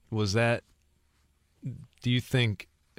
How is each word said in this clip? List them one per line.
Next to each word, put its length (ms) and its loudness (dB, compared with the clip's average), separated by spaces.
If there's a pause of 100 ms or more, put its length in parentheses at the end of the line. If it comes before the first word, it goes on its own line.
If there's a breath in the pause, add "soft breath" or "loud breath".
(160)
was 180 2
that, 300 2 (1400)
do 80 0
you 100 2
think, 480 -2 (300)